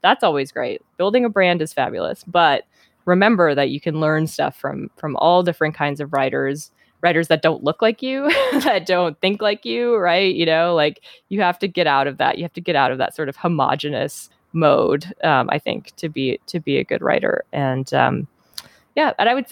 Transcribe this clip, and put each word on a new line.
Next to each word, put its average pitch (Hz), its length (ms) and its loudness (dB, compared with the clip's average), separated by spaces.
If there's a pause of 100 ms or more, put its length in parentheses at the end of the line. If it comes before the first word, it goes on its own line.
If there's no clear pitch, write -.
that's 196 220 2
always 143 280 0
great. 123 300 -6 (160)
Building 208 280 2
a 233 40 0
brand 180 320 2
is 156 120 -6
fabulous, - 500 -4
but 170 400 2 (420)
remember 180 480 4
that 139 160 0
you 143 100 -6
can 156 200 -4
learn 156 260 2
stuff 151 300 -4
from, - 400 -8
from 151 220 -8
all 175 260 4
different 165 320 -2
kinds 143 240 -4
of 147 140 -8
writers, 135 580 -2 (300)
writers 165 260 2
that 156 160 2
don't 160 200 0
look 143 180 -2
like 220 200 2
you, 269 280 -2
<laughs> 523 220 0 (120)
that 202 240 0
don't 180 340 0
think 196 200 -2
like 208 240 -2
you, 240 320 0
right? 185 360 2
You 170 120 -2
know, 165 280 2
like, 151 280 0 (280)
you 196 120 -2
have 180 180 0
to 196 80 -4
get 175 200 0
out 139 200 2
of 143 100 -8
that. 127 200 0
You - 60 -6
have 170 100 -10
to - 80 -12
get 170 140 -2
out 135 160 2
of 131 60 -6
that - 180 -4
sort 147 140 -6
of 139 60 -8
homogenous 143 920 -2 (240)
mode, 156 600 2 (100)
um, 139 280 2
I - 80 -2
think, - 380 -8
to 165 120 -8
be, 135 380 -4
to 175 120 -6
be 143 180 -2
a - 60 0
good - 180 -6
writer. - 420 0 (100)
And, 135 400 -4
um, 131 340 0 (680)
yeah, 294 240 2
and 214 100 2
I 240 40 2
would, 269 180 -4